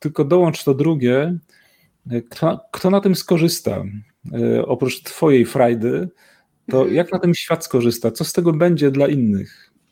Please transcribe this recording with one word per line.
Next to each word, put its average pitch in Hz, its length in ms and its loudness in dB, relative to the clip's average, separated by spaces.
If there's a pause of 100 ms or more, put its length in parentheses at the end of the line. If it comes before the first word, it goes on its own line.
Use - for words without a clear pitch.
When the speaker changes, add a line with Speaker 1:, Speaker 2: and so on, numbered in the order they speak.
Speaker 1:
tylko 151 260 -2
dołącz 170 380 2
to 139 100 2
drugie, 147 640 0 (920)
kto, - 300 -2 (120)
kto - 180 -2
na 196 120 2
tym 190 140 2
skorzysta, 156 680 -2 (720)
e, 117 80 -2
oprócz 127 380 -4
twojej 135 420 2
frajdy, 123 640 0 (600)
to 131 60 0
Speaker 2:
Mhm. 131 180 2
Speaker 1:
jak 170 160 0
na 180 80 -2
tym 175 160 2
świat - 300 -4
skorzysta, 120 460 0
co 117 120 -8
z - 100 -8
tego 170 200 0
będzie 151 380 2
dla 139 160 2
innych? 110 640 -2 (200)